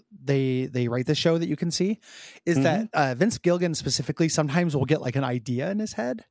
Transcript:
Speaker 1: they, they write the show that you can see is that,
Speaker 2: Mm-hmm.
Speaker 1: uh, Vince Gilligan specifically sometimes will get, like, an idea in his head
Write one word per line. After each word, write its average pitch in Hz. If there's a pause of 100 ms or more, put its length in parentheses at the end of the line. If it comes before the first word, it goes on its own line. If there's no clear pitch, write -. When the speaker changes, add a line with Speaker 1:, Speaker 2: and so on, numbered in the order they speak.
(220)
Speaker 1:
they, 131
they 123
write 120
the 151
show 165
that 165
you 147
can 175
see 190 (480)
is 160
that, 202
Speaker 2:
Mm-hmm. 139
Speaker 1:
uh, 127
Vince 185
Gilligan 175
specifically 147
sometimes 151
will 131
get, 147
like, 127
an 135
idea 123
in 202
his 214
head 233